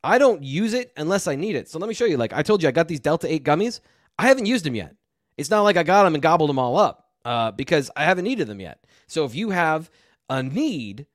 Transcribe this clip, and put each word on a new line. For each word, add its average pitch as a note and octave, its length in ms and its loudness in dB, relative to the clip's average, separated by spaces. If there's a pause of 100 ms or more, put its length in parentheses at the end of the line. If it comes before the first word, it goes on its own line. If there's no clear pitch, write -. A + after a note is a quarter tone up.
I F#3+ 140 2
don't A#3+ 260 4
use F3 300 -2
it B3 240 -4
unless F3+ 300 -2
I C#3+ 100 -2
need F3+ 200 -4
it. - 120 -6
So D#3+ 100 -12
let G3+ 100 -6
me A#3 40 -6
show - 140 -2
you. E3 100 2
Like A#2 160 -2
I D3+ 100 -2
told G3+ 200 2
you, D3+ 80 4
I - 20 -8
got E3 160 2
these D#3 120 -6
Delta D3+ 300 -2
eight D3+ 140 -2
gummies. F3 360 0 (380)
I A#3 100 2
haven't C4 180 4
used A3 180 0
them C3 100 -4
yet. F2+ 220 -8 (400)
It's D3 140 -8
not G#3+ 100 4
like G3+ 160 4
I E3+ 60 2
got F#3+ 240 6
'em D#3+ 80 2
and C#3+ 80 -2
gobbled D#3+ 260 4
'em C#3 100 -2
all B2+ 200 0
up, - 320 0 (160)
uh, A#2 240 -2
because C3+ 460 -2
I D3 80 -2
haven't F3+ 200 2
needed A3 220 -2
them G2+ 140 -12
yet. E2+ 220 -14 (260)
So D#3 180 -2
if A2+ 80 -10
you G#3 160 -4
have E3 400 0 (400)
a C3 120 -2
need C3+ 600 -4 (100)